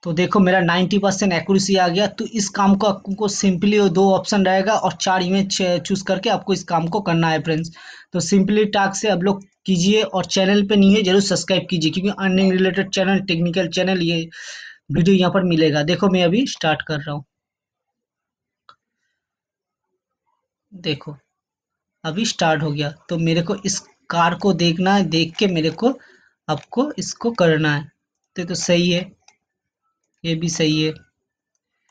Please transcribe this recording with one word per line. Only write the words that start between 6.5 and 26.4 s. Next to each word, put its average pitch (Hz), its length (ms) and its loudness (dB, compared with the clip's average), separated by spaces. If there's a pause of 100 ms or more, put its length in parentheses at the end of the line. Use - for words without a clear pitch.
इस 175 120 -4
काम 165 240 -2
को 202 120 -2
करना 165 280 0
है 160 140 -2
friends। 165 280 -4 (420)
तो 180 80 -2
simply 202 520 2
टास्क 196 280 -2
से 220 80 -2
आप 180 140 0
लोग 196 220 -2 (220)
कीजिए 190 360 2
और 190 220 -4
channel 196 420 2
पे 208 100 0
नहीं 196 180 6
है, 214 80 2
जरूर 185 180 4
subscribe 180 500 -2
कीजिए, 160 200 0
क्योंकि 190 200 -2
earning 190 420 2
related 185 380 0
channel, 190 300 0
technical 175 480 -2
channel, 180 340 -2
ये 165 260 -2 (640)
video 185 240 4
यहाँ 180 160 2
पर 190 100 0
मिलेगा। 160 400 2
देखो, 175 260 0
मैं 185 160 2
अभी 202 220 2
start 156 360 -2
कर 151 160 -6
रहा 147 140 -10
हूँ, 147 120 -10 (3500)
देखो 156 440 -10 (880)
अभी 165 200 -4
start 160 380 0
हो 156 100 -4
गया। 147 180 -6 (180)
तो 175 100 -6
मेरे 165 240 0
को 180 120 -4 (120)
इस 196 120 -4 (320)
car 170 240 2
को 196 180 0
देखना 175 420 0
है, 196 100 2
देख 165 320 -2
के 214 100 0
मेरे 165 240 0
को, 220 180 -2 (600)